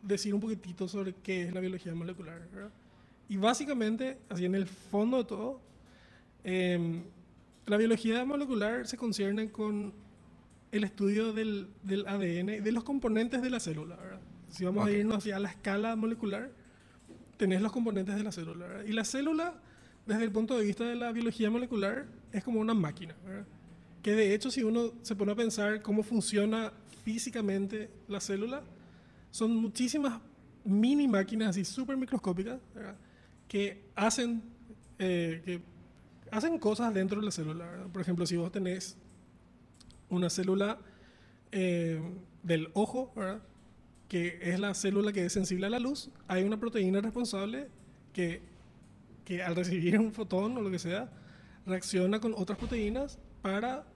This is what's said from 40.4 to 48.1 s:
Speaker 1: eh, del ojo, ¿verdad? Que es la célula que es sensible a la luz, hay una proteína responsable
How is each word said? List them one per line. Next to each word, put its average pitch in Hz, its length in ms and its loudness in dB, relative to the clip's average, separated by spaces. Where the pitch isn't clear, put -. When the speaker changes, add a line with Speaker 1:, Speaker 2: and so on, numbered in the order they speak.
Speaker 1:
eh, 170 500 0
del 165 300 2
ojo, 247 420 0
¿verdad? 208 260 -4
Que 175 340 -2
es 180 180 0
la 202 140 0
célula 202 380 2
que 196 140 0
es 185 80 -2
sensible 190 340 0
a - 20 0
la 240 100 0
luz, 269 300 -4
hay 185 160 2
una 208 160 2
proteína 202 420 2
responsable 226 680 -2